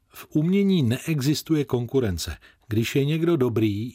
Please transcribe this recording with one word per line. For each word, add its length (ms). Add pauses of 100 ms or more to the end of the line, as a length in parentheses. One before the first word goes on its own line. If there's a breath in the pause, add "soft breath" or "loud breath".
„V 220
umění 520
neexistuje 840
konkurence. 720 (320 soft breath)
Když 280
je 80
někdo 320
dobrý, 580